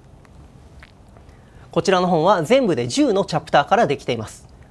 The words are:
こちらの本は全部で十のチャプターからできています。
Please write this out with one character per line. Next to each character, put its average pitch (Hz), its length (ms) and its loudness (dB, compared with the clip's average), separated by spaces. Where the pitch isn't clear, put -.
こ 170 120 -2
ち 190 100 0
ら 180 80 4
の 180 80 0
本 170 160 0
は 185 200 2
全 254 220 2
部 160 120 0
で 120 100 -4
十 269 240 0
の 190 140 -2
チ - 100 -6
ャ 147 60 -4
プ - 100 -18
タ 147 120 4
ー - 40 -16
か 196 80 0
ら 226 100 2
で 147 120 -2
き - 80 -16
て 131 80 -2
い 113 40 -6
ま 110 120 -8
す。 - 180 -20